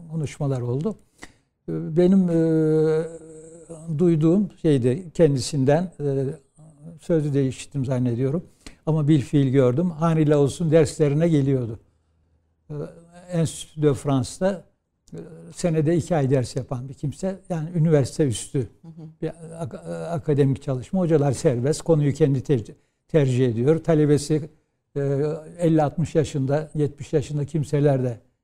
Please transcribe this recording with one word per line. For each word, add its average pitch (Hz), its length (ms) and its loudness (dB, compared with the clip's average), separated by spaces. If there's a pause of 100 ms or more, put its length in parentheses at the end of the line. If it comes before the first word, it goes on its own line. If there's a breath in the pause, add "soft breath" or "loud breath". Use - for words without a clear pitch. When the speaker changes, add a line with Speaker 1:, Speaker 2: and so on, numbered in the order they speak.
(120)
Speaker 1:
konuşmalar 139 500 -4
oldu. 123 340 -4 (720 soft breath)
E, 160 280 -6
benim, 180 320 6
e, 160 760 2 (920)
duyduğum 170 520 4 (120)
şeydi 143 520 2
kendisinden, 143 840 2
e, 139 260 -2 (760)
sözü 151 340 0
de 139 140 2
işittim 127 380 -6
zannediyorum. 127 580 -2 (420 soft breath)
Ama 151 220 0
bil 151 140 6
fiil 139 260 2
gördüm. 135 520 2
Henri 160 300 2
Laus'un 147 420 2
derslerine 156 580 2
geliyordu. 135 500 0 (880)
E, 151 40 -14 (680)
Institut - 420 -6
de 147 100 4
France'da, 143 720 -4 (500)
e, 165 40 -16 (380)
senede 160 400 0
iki 170 200 -2
ay 139 140 0
ders 127 260 -2
yapan 131 340 -10
bir 135 40 -16
kimse. 185 460 -8 (100)
Yani 165 260 -6
üniversite 151 520 2
üstü 123 320 -4
Speaker 2:
Hı - 280 -10
hı. 165 40 -20 (300)
Speaker 1:
bir 156 100 -8 (280)
ak-, 170 520 -10
akademik 139 520 0
çalışma. 131 360 -6
Hocalar 156 320 2
serbest. 131 500 0
Konuyu 147 320 2
kendi 139 300 0
ter-, 123 320 -4 (320)
tercih 131 400 2
ediyor. 127 360 0
Talebesi, 151 680 2 (460)
e, 143 60 -4 (580)
elli 160 240 4
altmış 143 320 -2
yaşında, 147 600 -2
yetmiş 147 380 -4
yaşında 147 320 -2
kimseler 143 580 0
de 120 160 -6 (240)